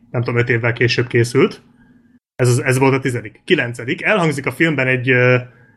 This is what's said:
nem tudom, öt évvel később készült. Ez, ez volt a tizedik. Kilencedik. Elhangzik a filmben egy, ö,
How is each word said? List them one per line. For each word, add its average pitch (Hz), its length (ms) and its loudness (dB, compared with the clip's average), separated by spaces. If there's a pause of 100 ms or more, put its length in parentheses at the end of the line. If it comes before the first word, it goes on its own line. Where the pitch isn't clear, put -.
(100)
nem 123 120 -4
tudom, 120 180 -2
öt 120 80 -2
évvel 117 240 0
később 120 340 0
készült. 127 560 0 (720)
Ez, 123 220 2
ez 135 200 0
volt 135 160 4
a 135 60 0
tizedik. 120 440 -8
Kilencedik. 131 580 -2
Elhangzik 165 440 -2
a 147 60 -2
filmben 151 340 0
egy, 127 240 0
ö, 123 260 4 (400)